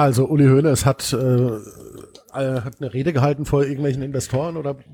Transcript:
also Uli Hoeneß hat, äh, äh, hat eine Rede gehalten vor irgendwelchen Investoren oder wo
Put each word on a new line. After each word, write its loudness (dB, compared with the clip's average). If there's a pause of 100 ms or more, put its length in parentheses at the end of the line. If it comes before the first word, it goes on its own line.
also 2
Uli 4
Hoeneß 4
hat, 0
äh, -2
äh, -4
hat -12
eine -8
Rede -2
gehalten 0
vor 2
irgendwelchen -2
Investoren -4
oder -6
wo -20 (120)